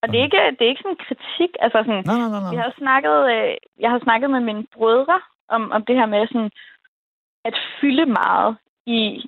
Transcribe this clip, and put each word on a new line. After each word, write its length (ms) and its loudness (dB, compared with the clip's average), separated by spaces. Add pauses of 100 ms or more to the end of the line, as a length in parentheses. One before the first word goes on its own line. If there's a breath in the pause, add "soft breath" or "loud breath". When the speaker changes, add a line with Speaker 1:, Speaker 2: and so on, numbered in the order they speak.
Speaker 1:
Og 60 -2
det 120 0
er 40 4
Speaker 2:
Okay. 40 -2
Speaker 1:
ikke, 280 2
det 80 -2
er 80 4
ikke 120 -8
sådan 140 -4
en 100 -16
kritik, 440 -4 (120)
altså 220 2
sådan, 200 -2
Speaker 2:
Nej, 120 0
nej, 100 -2
nej, 120 -4
nej. 100 -6
Speaker 1:
vi 60 -6
har 140 -2
jo 20 -16 (120)
snakket, 320 2 (180)
øh, 180 0 (320)
jeg 60 2
har 160 0
snakket 240 2
med 100 0
mine 240 -4 (100)
brødre 460 2 (280)
om, 280 -2
om 80 0
det 120 0
her 100 4
med 200 0
sådan, 240 -2 (960 loud breath)
at 100 -6 (260)
fylde 260 2
meget 500 0 (300)
i 140 -2 (280)